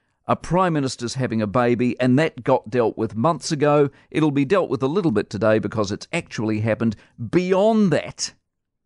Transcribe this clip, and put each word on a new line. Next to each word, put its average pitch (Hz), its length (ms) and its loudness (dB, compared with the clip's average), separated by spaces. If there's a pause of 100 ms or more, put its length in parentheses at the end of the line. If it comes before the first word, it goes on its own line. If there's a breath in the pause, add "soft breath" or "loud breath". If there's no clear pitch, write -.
(260)
a 120 100 0
prime 180 380 0
minister's 131 400 -4
having 120 260 -2
a 107 60 0
baby, 120 520 0
and 127 200 4
that 156 260 -2
got 127 260 0
dealt 120 280 0
with 104 180 -4
months 151 340 -2
ago. 147 380 2 (220 soft breath)
It'll 151 200 2
be 139 140 0
dealt 180 240 2
with 131 140 -4
a 131 60 0
little 165 220 0
bit 104 200 -2
today 107 280 2
because 104 320 -2
it's - 220 -8
actually 110 480 -4
happened. 113 360 0 (340 soft breath)
Beyond 190 600 2
that, - 420 -4 (500)